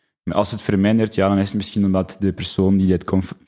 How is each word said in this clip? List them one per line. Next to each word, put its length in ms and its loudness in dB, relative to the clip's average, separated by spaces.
Maar 120 -6
als 160 0
het 120 -10
vermindert, 520 2
ja, 140 2
dan 100 2
is 100 0
het 80 -6
misschien 280 -2
omdat 360 -2
de 120 0
persoon 440 0
die 100 2
dit 180 2
conf-, 300 -2